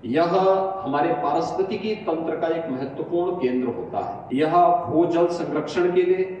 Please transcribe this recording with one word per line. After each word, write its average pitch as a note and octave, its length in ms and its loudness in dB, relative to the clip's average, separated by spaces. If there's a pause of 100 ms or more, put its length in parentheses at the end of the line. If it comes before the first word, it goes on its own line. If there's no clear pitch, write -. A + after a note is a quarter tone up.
यह E3 260 2 (460)
हमारे E3 360 0
पारिस्थितिकी G3 840 -2
तंत्र D#3+ 360 -4
का E3 120 -2
एक D#3+ 220 -2
महत्वपूर्ण E3 680 -2
केंद्र B2 320 0
होता G#2+ 320 -6
है। - 380 -6
यह D#3 140 2 (340)
भूजल E3+ 420 2
संरक्षण D3+ 680 -2
के F3+ 80 6
लिए F#3 240 2 (140)